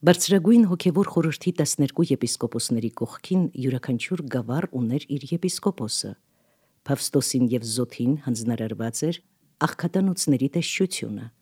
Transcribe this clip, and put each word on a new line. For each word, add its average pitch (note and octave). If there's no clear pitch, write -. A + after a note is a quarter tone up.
Բարձրագույն F#3+
հոգևոր F3+
խորհրդի D#3+
տասներկու C#3+
եպիսկոպոսների A#2
կողքին -
յուրաքանչյուր C3
գավառ B2+
ուներ B2
իր C#3
եպիսկոպոսը։ -
Փավստոսին C3+
և A#2+
Զոթին A#2+
հանձնարարված A2+
էր E3
աղքատանոցների E3+
տեսչությունը։ A#2